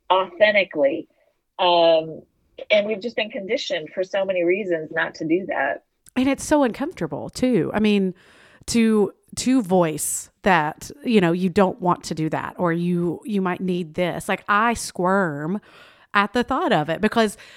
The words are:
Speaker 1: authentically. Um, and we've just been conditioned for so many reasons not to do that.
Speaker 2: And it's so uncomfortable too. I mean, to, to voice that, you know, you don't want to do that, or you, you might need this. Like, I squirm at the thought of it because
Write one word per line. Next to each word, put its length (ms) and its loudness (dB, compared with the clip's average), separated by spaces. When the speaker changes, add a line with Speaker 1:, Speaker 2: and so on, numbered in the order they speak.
Speaker 1:
authentically. 960 0
Um, 640 4
and 160 4
we've 140 -6
just 140 -10
been 160 -6
conditioned 640 -6
for 100 -4
so 220 -4
many 180 -2
reasons 480 -2
not 240 -4
to 120 -8
do 200 0
that. 360 -4
Speaker 2:
And 140 0
it's 160 -2
so 180 2
uncomfortable 640 -4
too. 440 0
I 60 -2
mean, 340 2
to, 440 4
to 240 2
voice 680 0
that, 460 2
you 180 2
know, 100 4
you 180 0
don't 320 2
want 240 0
to 100 -8
do 140 -2
that, 280 -6
or 140 0
you, 540 -2
you 160 -2
might 200 -2
need 340 -4
this. 340 -4
Like, 180 -4
I 280 2
squirm 840 -2
at 200 2
the 100 2
thought 280 -2
of 160 2
it 140 -4
because 340 2